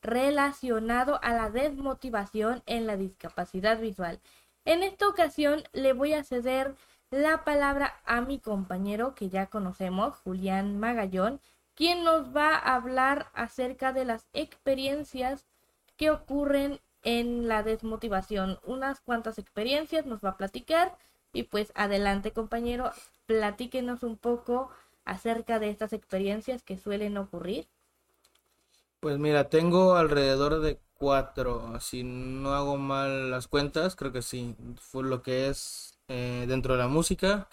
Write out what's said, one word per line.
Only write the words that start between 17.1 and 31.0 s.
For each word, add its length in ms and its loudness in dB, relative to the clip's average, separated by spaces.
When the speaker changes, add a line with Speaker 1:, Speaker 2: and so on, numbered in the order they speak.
Speaker 1:
la 140 0
desmotivación. 1000 -2
Unas 360 -6
cuantas 380 -4
experiencias 680 -2
nos 180 -8
va 60 0
a 60 -10
platicar 600 0
y 120 -4
pues 300 -2
adelante, 580 0
compañero, 580 -4
platíquenos 760 -2
un 140 -4
poco 540 -2
acerca 540 -2
de 120 0
estas 220 -6
experiencias 680 -4
que 160 -10
suelen 380 -4
ocurrir. 520 -6
Speaker 2:
Pues 180 0
mira, 300 4
tengo 460 8
alrededor 680 4
de 200 0
cuatro, 840 0